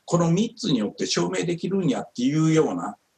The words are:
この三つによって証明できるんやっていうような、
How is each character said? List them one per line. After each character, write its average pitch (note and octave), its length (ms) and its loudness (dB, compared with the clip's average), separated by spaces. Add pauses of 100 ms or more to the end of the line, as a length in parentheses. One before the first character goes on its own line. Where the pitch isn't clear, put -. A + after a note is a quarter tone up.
こ - 140 0
の E3 120 4
三 G#3 240 2
つ - 120 -10
に C#3+ 140 2
よ G#2 100 -2
っ - 60 -14
て G#2 100 -4
証 F3 240 -2
明 F3 160 -2
で E3+ 100 -2
き E3+ 140 -6
る G3 100 0
ん F3+ 80 0
や A2+ 140 0
っ - 100 -12
て A#2+ 120 -6
い C#3+ 160 2
う D#3+ 140 4
よ D#3 200 2
う - 20 -4
な、 - 220 -8 (200)